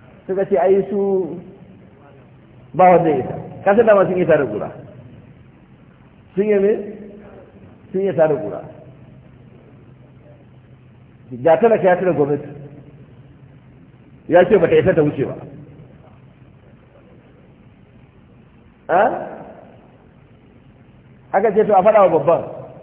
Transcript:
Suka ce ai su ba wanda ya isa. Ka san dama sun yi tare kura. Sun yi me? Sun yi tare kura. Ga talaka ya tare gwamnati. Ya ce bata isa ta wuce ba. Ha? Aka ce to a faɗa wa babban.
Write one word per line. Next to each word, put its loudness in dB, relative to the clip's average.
Suka -2
ce 0
ai 2
su -4
ba 4
wanda 4
ya 0
isa. -8
Ka 2
san 2
dama 4
sun -4
yi 0
tare 2
kura. -8
Sun -2
yi 0
me? 0
Sun -4
yi -4
tare 2
kura. -8
Ga 2
talaka 2
ya 4
tare -2
gwamnati. -2
Ya 4
ce 2
bata 2
isa 2
ta 2
wuce -2
ba. -10
Ha? -2
Aka 0
ce 2
to 2
a 4
faɗa 4
wa 4
babban. 0